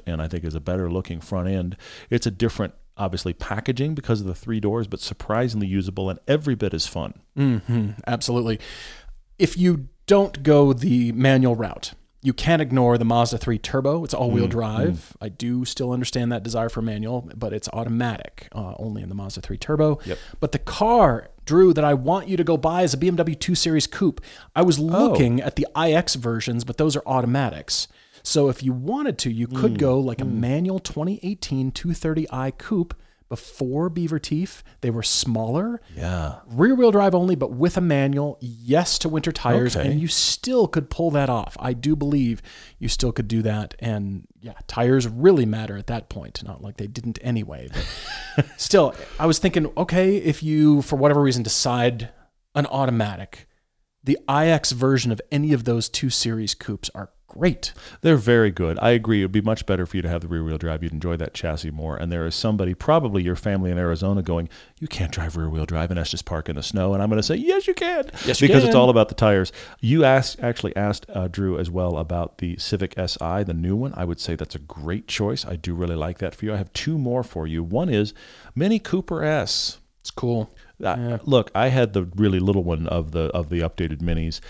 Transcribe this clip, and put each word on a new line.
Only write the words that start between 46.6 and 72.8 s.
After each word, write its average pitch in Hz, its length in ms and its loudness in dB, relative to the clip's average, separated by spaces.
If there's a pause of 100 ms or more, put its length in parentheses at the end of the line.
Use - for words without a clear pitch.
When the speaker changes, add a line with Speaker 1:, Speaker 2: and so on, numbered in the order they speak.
Speaker 2:
like 101 160 -14
they - 80 -8
didn't 117 380 -8
anyway. 101 460 -6 (640)
But 143 160 2
<laughs> - 60 -20
still, 160 360 4 (260)
I 156 60 0
was 165 140 4
thinking, 160 380 0
okay, 185 400 2
if 156 260 0
you, 151 400 6
for - 140 -2
whatever 143 240 6
reason, 127 200 4
decide 120 680 0 (440)
an 143 140 0
automatic, 113 800 -2 (560)
the 139 240 2
I 147 200 4
X - 260 2
version 123 380 2
of 104 80 -2 (120)
any 147 220 2
of 120 100 2
those 117 260 0
two 131 220 -2
Series 113 420 -2
coupes - 400 -8
are 101 160 -12 (280)
great. 151 360 0 (280)
Speaker 1:
They're 165 140 6
very 113 360 6
good. 85 300 -2
I 117 100 6
agree. 110 300 4
It 95 40 2
would 92 60 -2
be 107 100 4
much 110 240 -2
better 90 200 0
for 90 120 -8
you 90 60 0
to 85 60 -2
have 85 120 -2
the 82 60 -8
rear-wheel 80 300 -2
drive. 80 260 -4
You'd 82 100 -4
enjoy 85 240 -2
that 78 160 -6
chassis 78 380 -4
more. 78 260 -6
And 85 140 -4
there 82 140 -2
is 82 100 -4
somebody, 98 380 0
probably 117 500 0
your 87 120 0
family 95 360 -2
in 87 60 -2
Arizona, 90 440 0
going, 85 280 -4 (300)
"You 151 80 -8
can't 85 240 -4
drive 80 240 -6
rear-wheel 78 300 -2
drive 85 260 -4
in 87 60 -2
Estes - 240 -4
Park 82 280 -6
in 78 60 -6
the 69 80 -6
snow." 98 300 0
And 98 100 0
I'm 107 60 0
gonna 107 140 2
say, 165 120 0
"Yes, 370 320 0
you 370 60 0
can." 339 360 -2 (160)
Speaker 2:
Yes, 127 160 0
you 139 60 8
Speaker 1:
Because 139 160 8
it's 117 100 4
Speaker 2:
can. 127 80 8
Speaker 1:
all 127 80 8
about 113 200 6
the - 60 -10
tires. 101 360 4 (280)
You 147 240 4
asked, 131 380 4
actually 120 340 -4
asked, 104 380 -2
uh, 92 140 -2
Drew 92 320 -2
as 87 100 -4
well 87 280 -2
about 82 400 -4
the 85 200 -6
Civic - 400 -4